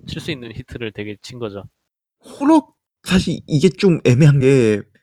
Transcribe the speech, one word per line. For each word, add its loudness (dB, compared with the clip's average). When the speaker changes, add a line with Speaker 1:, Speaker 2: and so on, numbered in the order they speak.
Speaker 1:
칠 -10
수 -10
있는 -14
히트를 -12
되게 -12
친 -18
거죠. -12
Speaker 2:
호러, 0
사실 -2
이게 2
좀 2
애매한 4
게, 2